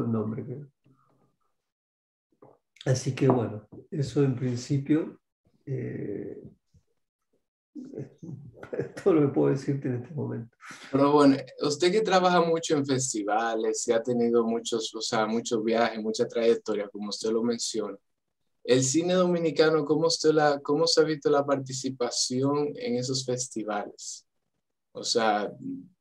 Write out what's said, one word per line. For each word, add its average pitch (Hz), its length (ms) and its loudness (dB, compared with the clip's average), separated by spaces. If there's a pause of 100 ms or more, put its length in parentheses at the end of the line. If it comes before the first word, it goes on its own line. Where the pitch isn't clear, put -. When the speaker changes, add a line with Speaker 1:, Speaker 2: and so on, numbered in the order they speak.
Speaker 1:
el 117 60 -2
nombre, 110 340 -2
creo. 131 220 -12 (2250)
Así 131 280 0
que 139 140 2
bueno, 110 400 0 (240)
eso 147 320 0
en 131 120 2
principio, 139 840 -2 (460)
eh, 123 760 -8 (1300)
<laughs> - 960 -14
es - 240 -8
todo 185 200 4
lo 151 120 6
que - 60 -2
puedo 143 180 2
decirte 139 380 -4
en 123 60 -2
este 123 180 -10
momento. 120 420 -8 (360)
Speaker 2:
Pero 139 200 4
bueno, 143 240 8 (260)
usted 151 300 2
que 214 100 2
trabaja 180 400 4
mucho 165 360 2
en 135 80 0
festivales 110 1000 -2
y 120 40 4
ha 113 100 2
tenido 117 440 2
muchos, 113 500 -4
o 110 60 -10
sea, 110 240 0
muchos 113 380 -2
viajes, 113 380 0
mucha 110 260 -2
trayectoria, 110 600 0
como 104 220 -10
usted 110 220 -4
lo 113 120 0
menciona, 110 540 -4 (680)
¿el 131 200 4
cine 170 320 2
dominicano, 160 680 4
cómo 156 240 2
usted 156 240 2
la, 147 300 4
cómo 151 260 0
se 160 140 6
ha - 20 6
visto 156 260 0
la 143 160 4
participación 135 1300 -2
en 120 200 -4
esos 127 300 -4
festivales? - 1000 -6 (680)
O - 100 -10
sea, 104 480 0 (500)